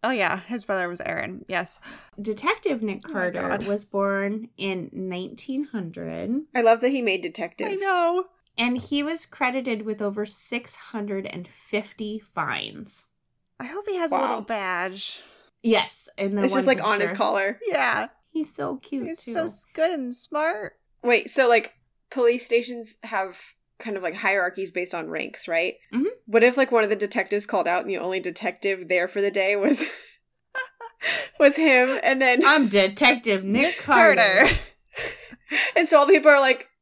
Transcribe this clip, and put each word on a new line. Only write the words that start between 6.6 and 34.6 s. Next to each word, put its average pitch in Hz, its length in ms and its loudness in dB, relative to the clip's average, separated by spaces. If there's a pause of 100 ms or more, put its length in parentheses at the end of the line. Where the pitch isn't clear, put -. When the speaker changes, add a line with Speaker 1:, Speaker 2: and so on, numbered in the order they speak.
Speaker 3:
love 226 220 4
that 247 80 2
he 277 100 -2
made 190 220 0
detective. 190 480 -8
Speaker 1:
I 392 60 -4
know. 370 500 0 (320)
Speaker 2:
And 247 200 -2
he 285 240 -4
was 320 240 -4
credited 247 560 -4
with 214 180 -6
over 208 260 -4
six - 500 -6
hundred 202 500 -8
and 175 220 -12
fifty 214 680 -8
finds. 110 880 -8 (520)
Speaker 1:
I 254 60 -10
hope 349 240 -10
he 392 80 -4
has 339 160 -2
a - 20 -2
little 269 220 0
Speaker 3:
Wow. 220 60 -8
Speaker 1:
badge. 190 760 -6 (420)
Speaker 2:
Yes. - 460 0 (100)
And 196 180 -2
the 202 80 0
Speaker 3:
It's 190 100 2
just, 185 120 2
Speaker 2:
one 262 100 6
Speaker 3:
like, 185 100 -6
on 208 140 2
his 202 100 0
Speaker 2:
picture. 190 60 -4
Speaker 3:
collar. 202 500 0
Speaker 1:
Yeah. 254 420 -2 (220)
Speaker 2:
He's 311 240 -6
so 269 220 -6
cute, 269 300 -8
Speaker 1:
He's 330 180 -10
Speaker 2:
too. 240 80 -10
Speaker 1:
so 320 120 -2
s-, - 200 -10 (100)
good 320 160 2
and 254 240 -6
smart. 302 640 -6 (240)
Speaker 3:
Wait, 240 280 2
so, 262 180 4
like, 233 240 4 (380)
police 247 340 2
stations 240 580 -4
have 190 380 -6 (380)
kind 214 180 -8
of, 185 60 -8
like, 170 140 -4
hierarchies 190 560 -2
based 180 220 -6
on 160 140 -6
ranks, - 400 -10
right? 170 280 -2 (160)
Speaker 2:
Mm-hmm. 247 120 0 (220)
Speaker 3:
What 220 180 4
if, 247 140 6
like, 262 140 2
one 233 120 4
of 202 60 0
the 214 60 0
detectives 202 500 -4
called 180 220 0
out 180 140 2
and - 80 -8
the 190 80 -4
only 185 220 -4
detective 185 680 -4
there 180 200 2
for 202 140 -4
the 202 80 2
day 196 260 0
was, 240 280 2
<laughs> - 1500 -10
was 285 180 6
him, 262 460 4
and 262 180 2
then 254 240 4
Speaker 2:
"I'm 285 240 6
Detective 196 760 4
Nick 202 180 2 (140)
Speaker 1:
Nick - 20 -12
Speaker 2:
Carter." 262 420 6 (260)
Speaker 1:
Carter. - 140 4